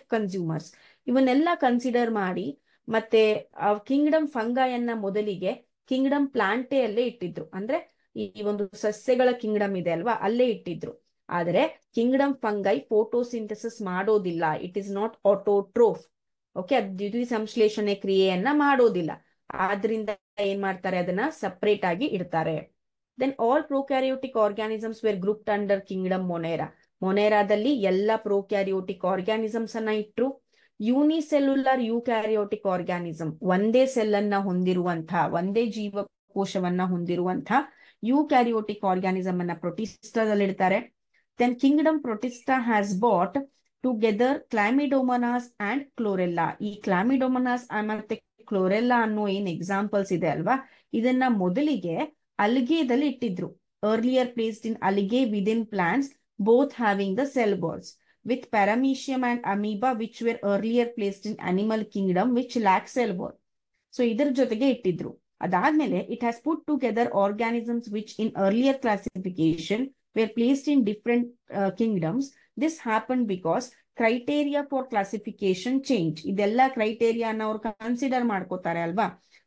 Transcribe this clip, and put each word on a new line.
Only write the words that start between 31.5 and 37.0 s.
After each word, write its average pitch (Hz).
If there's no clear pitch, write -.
ಯುಕ್ಯಾರಿಯೋಟಿಕ್ 220
ಆರ್ಗ್ಯಾನಿಸಮ್, 175
ಒಂದೇ 214
ಸೆಲ್ 220
ಅನ್ನ 202
ಹೊಂದಿರುವಂತಹ, 180
ಒಂದೇ 196
ಜೀವಕೋಶವನ್ನ 196
ಹೊಂದಿರುವಂತಹ 180